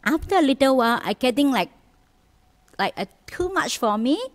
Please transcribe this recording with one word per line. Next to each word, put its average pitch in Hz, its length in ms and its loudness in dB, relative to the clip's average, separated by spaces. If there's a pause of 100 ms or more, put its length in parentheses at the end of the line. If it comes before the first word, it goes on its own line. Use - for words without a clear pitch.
after 320 320 -2
a 370 60 6
little 269 360 2
while, 233 260 2
I 190 100 -4
getting, 254 380 2
like, 196 180 0 (1080)
like, 196 200 -2
uh, 190 80 -6 (200)
too - 240 -6
much 359 280 -4
for 214 200 0
me 254 220 0 (160)